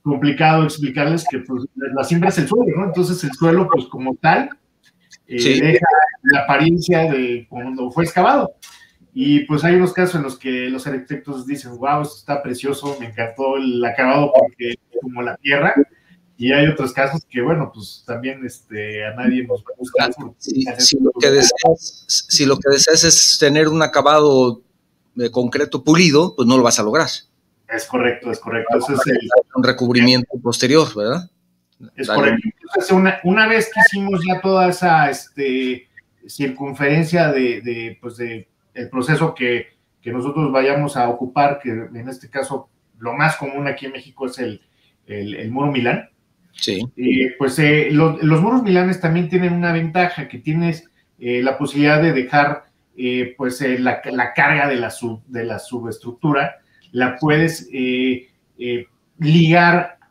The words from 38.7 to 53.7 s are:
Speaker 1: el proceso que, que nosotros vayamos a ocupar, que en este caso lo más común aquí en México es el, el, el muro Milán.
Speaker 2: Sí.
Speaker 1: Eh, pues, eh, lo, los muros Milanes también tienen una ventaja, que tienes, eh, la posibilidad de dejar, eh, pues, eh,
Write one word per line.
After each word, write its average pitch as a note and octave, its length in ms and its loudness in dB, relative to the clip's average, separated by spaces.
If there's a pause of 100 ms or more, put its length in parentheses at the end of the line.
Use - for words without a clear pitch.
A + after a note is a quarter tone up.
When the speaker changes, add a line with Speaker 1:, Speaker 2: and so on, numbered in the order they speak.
Speaker 1:
el B2 160 -12
proceso D3+ 440 -2
que, B2 340 -4 (340)
que A#2 100 -10
nosotros C#3 400 -4
vayamos C#3+ 460 0
a A#2+ 120 0
ocupar, C#3+ 540 -2
que B2 60 -6
en A2+ 400 -10
este - 200 -18
caso - 400 -8 (300)
lo A#2+ 140 -8
más D3+ 240 0
común C#3+ 300 -8
aquí C3+ 180 -8
en C3 80 -12
México - 320 -12
es B2+ 120 -10
el, G#2+ 240 -10 (460)
el, G#2 280 -10
el A2 140 -10
muro C#3+ 220 -2
Milán. C3 380 -2 (420)
Speaker 2:
Sí. G2+ 300 -4 (160)
Speaker 1:
Eh, B2+ 400 0
pues, C3+ 220 -2
eh, D3+ 320 2
lo, D3+ 300 2
los D#3 200 4
muros A#3+ 220 2
Milanes F3+ 360 2
también E3+ 280 0
tienen F3+ 260 0
una F3 200 -2
ventaja, E3 540 -2
que B2+ 100 -16
tienes, D#3+ 500 -4 (320)
eh, B2 220 -2
la C3+ 160 0
posibilidad D3 440 2
de D#3+ 120 2
dejar, D3 520 0 (300)
eh, B2+ 420 -4
pues, B2+ 240 -6
eh, B2+ 180 -2